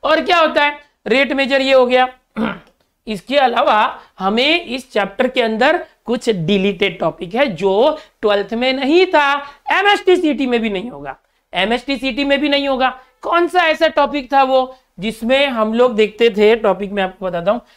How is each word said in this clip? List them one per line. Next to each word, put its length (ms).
और 180
क्या 180
होता 260
है 140
रेट 260
मेजर, 280
ये 120
हो 140
गया। 220
<clears throat> 680
इसके 300
अलावा 640
हमें 460
इस 280
चैप्टर 360
के 140
अंदर 360
कुछ 260
डिलीटेड 680
टॉपिक 360
है 120
जो 420
ट्वेल्थ 320
में 180
नहीं 340
था, 280
एमएसटीसीटी 760
में 140
भी 100
नहीं 200
होगा, 260
एमएसटीसीटी 720
में 160
भी 80
नहीं 200
होगा। 200
कौन 260
सा 140
ऐसा 260
टॉपिक 440
था 100
वो 340
जिसमें 480
हम 260
लोग 220
देखते 340
थे, 260
टॉपिक 360
मैं 100
आपको 240
बताता 240
हूं, 100